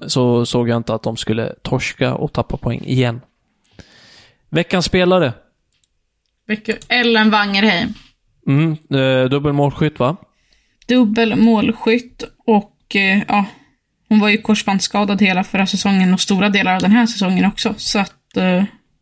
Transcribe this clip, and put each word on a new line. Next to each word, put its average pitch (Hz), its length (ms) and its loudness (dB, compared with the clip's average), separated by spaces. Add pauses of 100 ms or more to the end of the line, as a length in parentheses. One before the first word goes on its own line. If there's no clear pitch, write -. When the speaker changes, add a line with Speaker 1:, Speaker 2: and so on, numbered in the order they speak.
Speaker 1:
så 120 400 2
såg 120 220 -2
jag 120 80 0
inte 113 180 -4
att 113 80 -8
de 113 140 -6
skulle 113 360 -6 (100)
torska 127 520 -4
och - 180 -6
tappa - 240 -6
poäng - 280 -6
igen. 123 360 -2 (1300)
Veckans 170 340 -2
spelare. 180 480 2 (1160)
Speaker 2:
Vecka-, 214 300 -6 (100)
Ellen 233 420 2
Wangerheim. 202 640 0 (520)
Speaker 1:
Mm, 147 260 2
eh, 131 560 0
dubbel 143 240 0
målskytt, 143 460 0
va? 131 180 0 (720)
Speaker 2:
Dubbel 233 480 2
målskytt 226 880 0 (220)
och, - 500 -2
eh, 196 320 2
ja, 202 160 2 (640)
hon 214 120 4
var 208 80 2
ju 208 100 2
korsbandsskadad 202 840 -2
hela 185 220 0
förra 196 220 -2
säsongen 185 480 2
och 185 60 -2
stora 202 280 0
delar 196 260 0
av 185 80 -2
den 185 100 2
här 233 140 4
säsongen 185 380 0
också. 208 320 -2
Så - 220 -4
att, - 380 -8
eh, 185 280 2 (380)